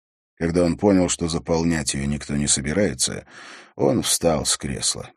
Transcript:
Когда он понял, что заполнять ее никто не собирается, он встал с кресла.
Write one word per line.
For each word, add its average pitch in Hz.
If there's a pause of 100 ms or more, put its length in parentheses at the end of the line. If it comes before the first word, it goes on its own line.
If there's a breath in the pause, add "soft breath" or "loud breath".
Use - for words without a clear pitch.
(380)
Когда 85
он 85
понял, 95
что 87
заполнять 82
ее 69
никто 71
не 71
собирается, 71 (500 loud breath)
он 80
встал 78
с -
кресла. -